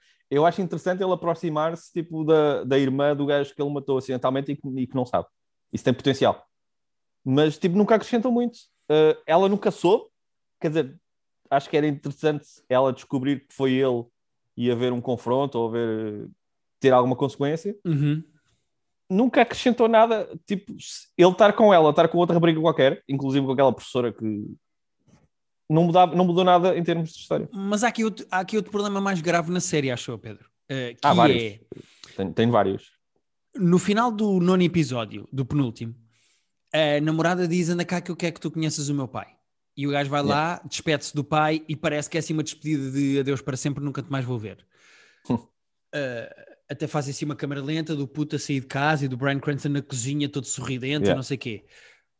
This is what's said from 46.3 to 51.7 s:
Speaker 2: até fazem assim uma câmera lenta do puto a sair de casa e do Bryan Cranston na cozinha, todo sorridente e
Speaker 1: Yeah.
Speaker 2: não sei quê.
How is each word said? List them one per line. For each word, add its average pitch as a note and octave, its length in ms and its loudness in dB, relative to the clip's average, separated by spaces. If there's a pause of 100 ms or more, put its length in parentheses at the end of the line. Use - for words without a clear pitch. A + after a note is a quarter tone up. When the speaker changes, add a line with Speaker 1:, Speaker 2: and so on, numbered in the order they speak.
Speaker 2:
até C#3+ 160 -6
fazem C#3+ 260 -4
assim D#3 120 -8
uma D3 120 -6
câmera C#3 260 -8
lenta D#3 320 -6
do C#3+ 120 -4
puto D3+ 300 -6
a - 20 -6
sair C#3 220 -4
de B2+ 60 -10
casa C#3+ 380 0
e C3+ 40 -2
do B2+ 80 -6
Bryan C#3 220 -2
Cranston C#3+ 320 -4
na C#3+ 120 -2
cozinha, C#3 460 -4
todo C#3+ 180 -8
sorridente C3 580 -4
e - 20 2
Speaker 1:
Yeah. F#2 80 2
Speaker 2:
não C3 80 -4
sei C3+ 140 -6
quê. - 280 -10 (560)